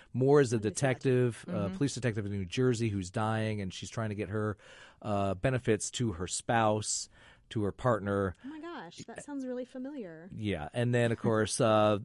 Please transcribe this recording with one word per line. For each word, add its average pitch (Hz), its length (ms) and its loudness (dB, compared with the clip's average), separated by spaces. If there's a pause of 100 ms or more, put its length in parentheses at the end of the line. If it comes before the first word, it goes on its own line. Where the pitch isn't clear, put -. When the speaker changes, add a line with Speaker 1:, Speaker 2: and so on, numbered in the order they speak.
(120)
Speaker 1:
Moore 139 300 6
is 117 100 0
a 120 40 4
Speaker 2:
From 104 80 -2
the 107 60 0
Speaker 1:
detective, 127 800 0
uh, 180 40 -6
Speaker 3:
Mm-hmm. 95 240 -2
Speaker 1:
police 139 180 0
detective 107 320 -2
in 101 60 -6
New 98 120 -2
Jersey 117 460 2
who's 95 200 -2
dying, 110 520 0
and 92 100 -6
she's - 180 -10
trying 110 200 -2
to 101 40 -4
get 98 140 -4
her, 107 300 -2 (420)
uh, 101 340 0
benefits 117 580 0
to 113 200 0
her 85 140 -6
spouse, 107 840 0 (420)
to 107 120 -2
her 98 100 0
partner. 101 600 0 (100)
Speaker 2:
Oh 262 60 -12
my 311 100 -12
gosh, 285 460 -12
that - 180 -16
sounds 277 220 -8
really 247 180 -6
familiar. 226 720 -12
Speaker 1:
Yeah, 92 380 -4
and 120 200 0
then 120 180 2
of 107 60 -2
course, 110 420 0
uh, 107 440 6